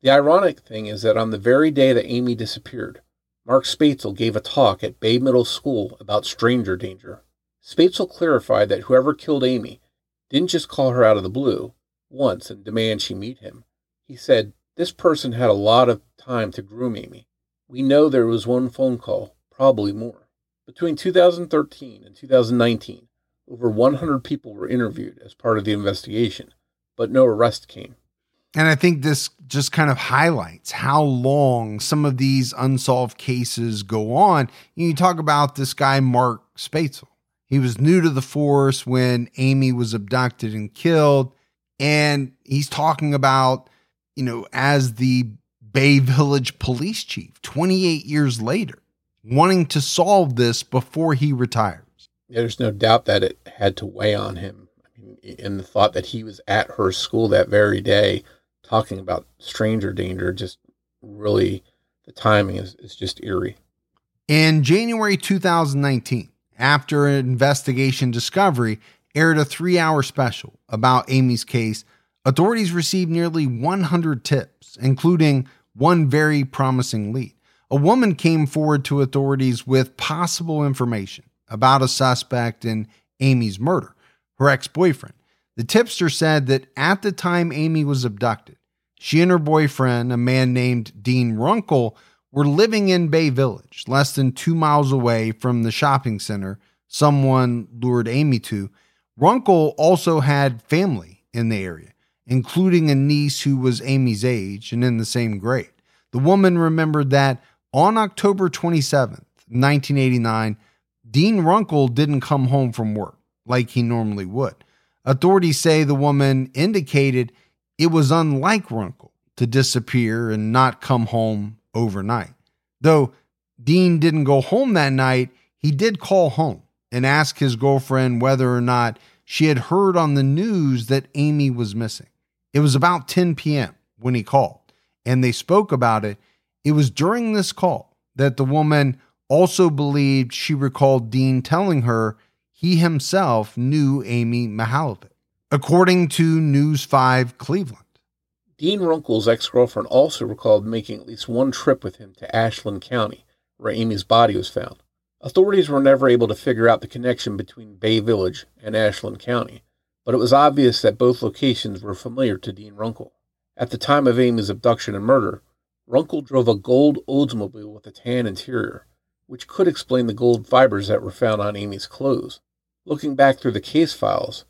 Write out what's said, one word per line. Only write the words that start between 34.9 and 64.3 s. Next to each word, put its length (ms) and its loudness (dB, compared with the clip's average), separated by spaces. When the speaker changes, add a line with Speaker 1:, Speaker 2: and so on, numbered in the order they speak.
Speaker 2:
talk 240 0
about 360 0
this 180 -6
guy, 280 0
Mark 420 0
Spatzel. 500 -6
He 120 0
was 220 -2
new 220 4
to 80 2
the 100 -2
force 640 0
when 520 0
Amy 340 2
was 220 -2
abducted 580 -4
and 220 -10
killed. 580 2
And 520 0
he's 240 -4
talking 460 -2
about, 560 2
you 100 -6
know, 280 -8
as 420 0
the 360 0
Bay 280 6
Village 580 2
police 440 -4
chief, 380 -14
twenty-eight 640 0
years 380 0
later, 400 -4
wanting 400 4
to 160 -2
solve 560 2
this 260 2
before 520 -2
he 180 0
retires. 800 -4
Speaker 1:
There's 320 -4
no 100 0
doubt 360 2
that 180 0
it 140 -6
had 220 -2
to 80 -12
weigh 280 -2
on 220 -6
him. 320 -14
I 160 -20
mean, 220 -20
in 340 -12
the 60 -10
thought 320 0
that 120 -4
he 160 -10
was 240 -18
at 260 -2
her 200 -2
school 360 -2
that 200 2
very 320 2
day 420 0
talking 360 -4
about 280 -8
stranger 560 -4
danger, 380 -6
just 260 -12
really, 600 -2
the 80 -20
timing 440 0
is, 200 -12
is 180 -20
just 300 -10
eerie. 320 -6
Speaker 2:
In 340 4